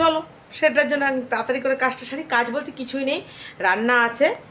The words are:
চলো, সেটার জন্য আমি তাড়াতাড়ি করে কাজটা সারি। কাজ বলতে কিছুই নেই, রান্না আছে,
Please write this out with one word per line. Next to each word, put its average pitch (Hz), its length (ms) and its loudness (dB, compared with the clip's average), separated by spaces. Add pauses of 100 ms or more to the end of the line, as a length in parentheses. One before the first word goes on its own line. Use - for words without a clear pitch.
চলো, 320 200 4 (380)
সেটার 294 320 4
জন্য 285 200 0
আমি 262 100 -2 (120)
তাড়াতাড়ি 240 320 -2
করে 269 200 2
কাজটা 254 260 -2
সারি। 277 120 -8 (120)
কাজ 240 200 2
বলতে 285 160 -6 (100)
কিছুই 262 300 -6
নেই, 330 100 -2 (460)
রান্না 220 300 2 (120)
আছে, 269 200 2 (220)